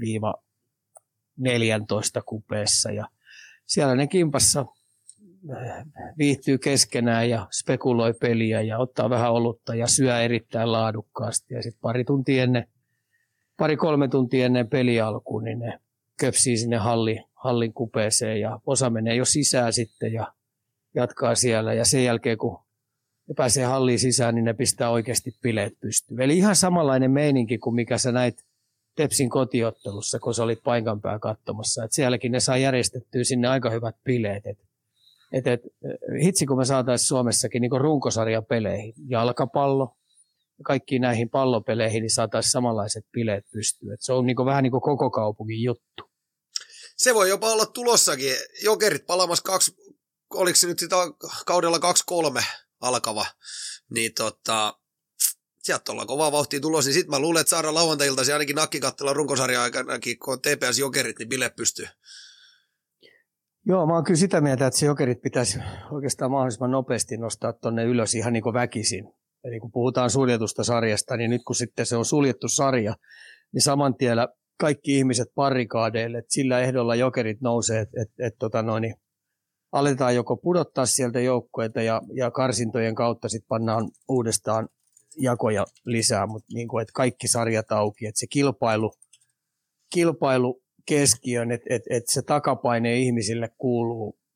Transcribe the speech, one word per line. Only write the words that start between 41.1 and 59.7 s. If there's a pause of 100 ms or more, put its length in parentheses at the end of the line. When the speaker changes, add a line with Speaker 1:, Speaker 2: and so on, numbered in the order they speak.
Speaker 1:
pallopeleihin,
niin
saatais
samanlaiset
bileet
pystyyn.
Et
se
on
niinku
vähän
niinku
koko
kaupungin
juttu. (880)
Speaker 2:
Se
voi
jopa
olla
tulossakin. (320)
Jokerit
palaamassa
kaksi, (580)
oliko
se
nyt
sitä (500)
kaudella
kaksi
kolme (400)
alkava, (640)
niin
tota, (920)
sieltä
ollaan
kovaa
vauhtia
tulossa,
niin
sit
mä
luulen,
että
saadaan
lauantai-iltaisin
ainakin
nakkikattila
runkosarjan
aikanakin,